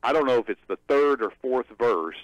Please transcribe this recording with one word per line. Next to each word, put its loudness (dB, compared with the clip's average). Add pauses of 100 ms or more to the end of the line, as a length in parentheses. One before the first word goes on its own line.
I -2
don't 2
know 2
if -2
it's -8
the -6
third 2
or -6
fourth -4 (100)
verse 0